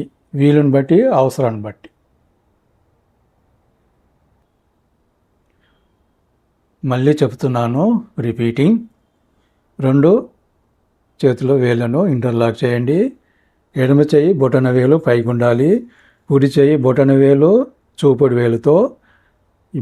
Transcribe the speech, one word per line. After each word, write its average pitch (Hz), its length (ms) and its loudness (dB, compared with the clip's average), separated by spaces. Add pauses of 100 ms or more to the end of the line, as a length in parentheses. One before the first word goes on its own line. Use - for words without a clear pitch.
(400)
వీలుని 147 360 2
బట్టి, 139 240 2 (200)
అవసరాన్ని 123 480 -2
బట్టి. - 220 -20 (4000)
మళ్ళీ 131 280 2
చెప్తున్నాను, 123 640 -2 (420)
రిపీటింగ్. 120 520 0 (1040)
రెండు 139 260 2 (1080)
చేతుల 131 320 -2 (100)
వేళ్ళను 120 380 -2 (140)
ఇంటర్లాక్ 117 480 -2
చేయండి. 123 360 -2 (840)
ఎడమ 139 180 2 (100)
చేయి 151 180 2 (120)
బొటన 127 260 0 (120)
వేలు 131 180 2 (100)
పైకి 120 280 0
ఉండాలి. 120 360 0 (580)
కుడి 139 180 2 (100)
చేయి 143 260 4
బొటన 131 280 2 (100)
వేలు 139 280 4 (500)
చూపుడు 135 400 2
వేలుతో 120 360 0 (1000)
ఈ 147 60 -6